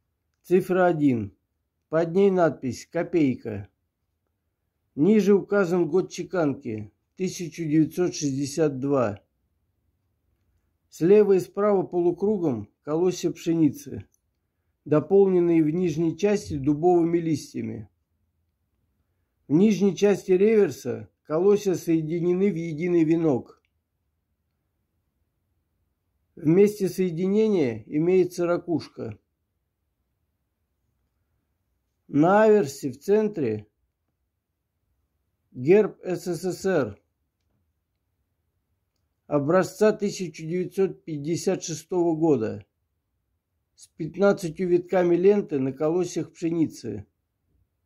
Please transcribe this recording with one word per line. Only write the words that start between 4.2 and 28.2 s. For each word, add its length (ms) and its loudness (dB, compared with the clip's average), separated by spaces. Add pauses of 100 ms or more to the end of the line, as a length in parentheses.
Ниже 400 4
указан 540 0
год 220 -2
чеканки, 840 -6 (240)
тысяча 480 -8
девятьсот 500 0
шестьдесят 680 -4
два. 420 -2 (1700)
Слева 460 4
и 60 4
справа 420 -2
полукругом 880 -2 (140)
колосья 480 -2
пшеницы – 760 -2 (800)
дополненные 760 2
в 80 2
нижней 480 -2
части 400 -2
дубовыми 600 2
листьями. 680 -6 (1600)
В 40 -2
нижней 440 2
части 360 0
реверса 760 0 (140)
колосья 520 0
соединены 760 0
в 60 -6
единый 480 0
венок. 580 -2 (2750)
В 100 -6
месте 420 2
соединения 1000 -2
имеется 600 0